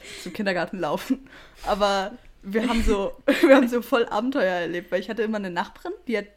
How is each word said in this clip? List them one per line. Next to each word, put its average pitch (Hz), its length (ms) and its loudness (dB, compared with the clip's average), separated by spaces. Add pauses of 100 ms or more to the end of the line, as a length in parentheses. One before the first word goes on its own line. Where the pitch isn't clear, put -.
(220)
zum 180 100 -12
Kindergarten 185 460 -2
laufen. 160 500 -4 (380)
Aber 196 460 0 (300)
wir 220 260 -2
haben 226 140 2
so, 196 300 2 (160)
<laughs> 262 140 2
wir 269 140 10
haben 254 120 6
so 240 140 -2
voll 233 240 0
Abenteuer 247 380 -2
erlebt, 175 480 -4
weil 185 80 0
ich 190 100 -8
hatte 214 120 -4
immer 214 160 -2
eine 190 120 -8
Nachbarin, 196 420 -8 (140)
die 226 100 -2
hat 208 100 -6 (100)